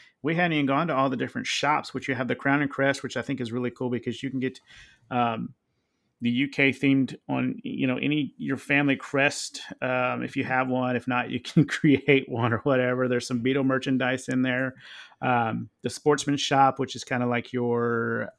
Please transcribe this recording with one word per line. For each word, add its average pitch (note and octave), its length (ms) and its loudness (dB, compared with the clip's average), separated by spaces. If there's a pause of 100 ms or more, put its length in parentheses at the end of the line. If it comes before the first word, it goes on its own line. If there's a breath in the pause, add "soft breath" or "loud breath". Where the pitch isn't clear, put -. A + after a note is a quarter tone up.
(220 soft breath)
We D#3+ 120 -2
hadn't E3+ 180 2
even D3 140 2
gone C#3 220 0
to D#3 60 -2
all C3+ 140 2
the C3 80 -2
different B2 300 -6
shops, C#3+ 480 0
which C3 140 -8
you C3+ 60 -2
have B2 140 -2
the B2 80 -2
Crown C#3+ 240 0
and C#3 100 -2
Crest, C#3 320 0
which - 140 -8
I A#2 60 -2
think C3+ 180 -6
is A#2 100 -6
really B2 200 -4
cool B2 180 -6
because A#2+ 340 -4
you C#3 80 -6
can C3 100 -4
get C3 200 -4 (500 loud breath)
um, A#2+ 440 -2 (680)
the A#2+ 100 0
U C3 180 0
K C3+ 220 2
themed C3+ 460 2 (120)
on, B2+ 340 -2
you - 240 -2
know, B2+ 100 0
any, D3 420 -2
your C3+ 180 -4
family C#3+ 400 2
crest, - 680 -2 (180)
um, B2+ 440 -2
if B2 120 -10
you C3+ 60 0
have B2+ 260 0
one. B2+ 280 0
If A#2 100 -4
not, B2 240 0
you B2 100 -4
can - 240 4
<laughs> - 120 -2
create C#3 520 4
one A#2+ 240 0
or A2+ 60 2
whatever. B2+ 480 2
There's A#2+ 200 0
some B2 160 -2
Beatle C3 220 2
merchandise C3 640 0
in B2+ 140 0
there. B2+ 320 -2 (480 loud breath)
Um, A#2 480 0 (120)
the B2+ 80 -4
Sportsman D3 460 0
Shop, C3+ 440 4
which C3 160 -6
is A2 80 -10
kinda B2 220 -2
like A#2+ 260 -2
your, A#2 840 -2